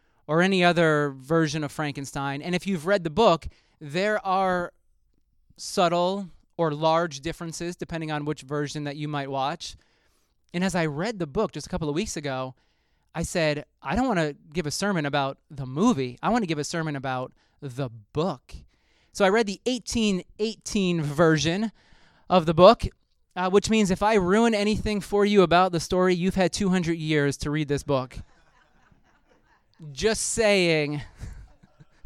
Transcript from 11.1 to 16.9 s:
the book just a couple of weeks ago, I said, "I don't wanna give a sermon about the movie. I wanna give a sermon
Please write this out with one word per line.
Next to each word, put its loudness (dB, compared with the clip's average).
the -4
book -4
just -12
a -16
couple -4
of -4
weeks -4
ago, -8
I -4
said, -2
"I -4
don't 0
wanna 0
give -4
a -4
sermon -2
about -2
the -10
movie. 0
I -2
wanna 0
give -4
a -4
sermon -4